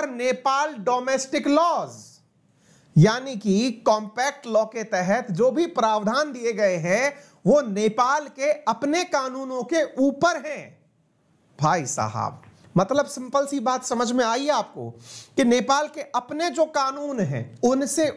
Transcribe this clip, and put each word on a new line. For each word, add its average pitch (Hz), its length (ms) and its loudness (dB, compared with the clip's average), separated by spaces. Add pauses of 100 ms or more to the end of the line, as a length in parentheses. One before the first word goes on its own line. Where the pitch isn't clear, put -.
(120)
Nepal 254 600 0 (120)
domestic 254 640 -2
laws, 285 440 2 (1040)
यानी 233 400 4
कि 208 340 0 (160)
कॉम्पैक्ट 233 600 0
लॉ 220 180 2
के 220 200 -10
तहत 202 460 0
जो 214 200 2
भी 330 160 0
प्रावधान 240 680 0
दिए 233 200 -4
गए 196 240 2
हैं 196 360 0 (340)
वो 277 140 6
नेपाल 240 680 0 (120)
के 277 120 0
अपने 285 540 0
कानूनों 262 600 -4
के 320 180 0 (160)
ऊपर 277 480 2
हैं। 208 320 -12 (800)
भाई 156 280 2
साहब, 107 560 -4 (340)
मतलब 269 300 2
सिंपल 262 400 -2
सी 285 140 -4
बात 254 240 -2
समझ 233 280 -2
में 247 120 2
आई 247 240 -2
आपको 202 420 -2 (460)
कि 269 80 4
नेपाल 254 440 2
के 302 140 -12 (120)
अपने 294 360 -2
जो 339 140 2
कानून 285 560 -2
हैं 139 440 -4
उनसे 277 520 2